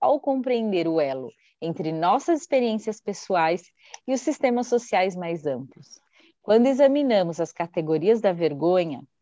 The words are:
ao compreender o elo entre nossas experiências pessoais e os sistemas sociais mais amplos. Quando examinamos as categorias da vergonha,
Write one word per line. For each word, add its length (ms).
ao 180
compreender 680
o 120
elo 300
entre 300
nossas 500
experiências 580
pessoais 600
e 60
os 80
sistemas 440
sociais 500
mais 300
amplos. 540
Quando 240
examinamos 720
as 120
categorias 680
da 140
vergonha, 720